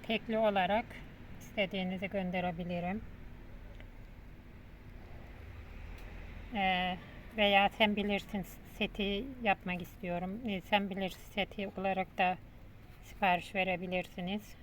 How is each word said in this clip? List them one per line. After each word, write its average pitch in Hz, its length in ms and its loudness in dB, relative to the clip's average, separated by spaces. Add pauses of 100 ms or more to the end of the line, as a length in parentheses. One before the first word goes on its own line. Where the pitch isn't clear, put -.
(120)
tekli 233 260 2
olarak 202 480 4 (540)
istediğinizi 185 720 -2
gönderebilirim. 180 920 0 (3500)
E, 185 440 4 (400)
veya 202 320 10
sen 208 260 6
bilirsin 202 500 0 (320)
seti 202 460 0 (200)
yapmak 185 380 2
istiyorum. 185 680 -4
E, 185 120 0
sen 202 280 4
bilirsin 190 440 -4
seti 196 340 0 (100)
olarak 190 400 0
da 180 200 4 (680)
sipariş 180 520 2
verebilirsiniz. 185 1080 0